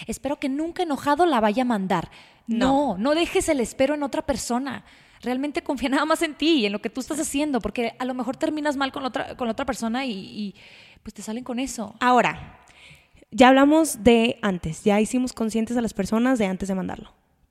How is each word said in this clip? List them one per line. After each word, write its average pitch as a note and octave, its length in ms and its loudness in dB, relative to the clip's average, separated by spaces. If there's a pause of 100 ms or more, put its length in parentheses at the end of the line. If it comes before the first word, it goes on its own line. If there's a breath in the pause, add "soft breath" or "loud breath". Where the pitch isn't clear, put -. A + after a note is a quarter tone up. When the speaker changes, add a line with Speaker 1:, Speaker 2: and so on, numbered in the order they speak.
Speaker 1:
Espero C#4 340 -6
que D4 100 -2
nunca D#4+ 340 -2
enojado D4 420 2
la C#4+ 140 4
vaya G#3+ 240 2
a - 20 0
mandar". F#3+ 460 -2 (340 loud breath)
No, C4 500 2
Speaker 2:
No. - 40 -8
Speaker 1:
no C#4 160 2
dejes E4+ 340 0
el D4+ 100 2
espero C4+ 360 0
en D4 80 -4
otra C#4+ 180 -4
persona. B3+ 640 -4 (380 soft breath)
Realmente C#4 400 -4
confía C4+ 260 -2
nada C#4 160 2
más D#4+ 160 2
en D#4 140 -2
ti D#4 240 4
y G#3+ 80 2
en G3+ 40 0
lo G3+ 120 -4
que - 80 -4
tú C4 100 -8
estás C#4+ 180 -6
haciendo, D4 400 -2
porque A#3 380 -4
a C4 80 -6
lo B3+ 80 -4
mejor B3+ 240 -6
terminas D4+ 400 -2
mal C4+ 140 -2
con C#4+ 100 -10
la C4 80 -4
otra, G#3+ 260 -6
con B3 120 -4
la A3+ 60 -2
otra C4+ 120 -4
persona A#3+ 400 -4
y, B3+ 60 -4
y, G3 440 -10 (460 loud breath)
pues, - 140 -16
te G3+ 80 -16
salen A3 200 -8
con A#3+ 140 -8
eso. A#3 440 -8
Speaker 2:
Ahora, A#3+ 580 2 (720 soft breath)
ya A#3+ 160 8
hablamos C#4+ 560 6
de A#3 400 4
antes, F3+ 400 -4
ya G#3 180 4
hicimos B3+ 320 -2
conscientes A3+ 420 -2
a A#3+ 60 0
las A3 140 -4
personas A#3 420 2
de G#3+ 80 2
antes F#3 220 -4
de F#3+ 80 -2
mandarlo. - 400 -8 (360)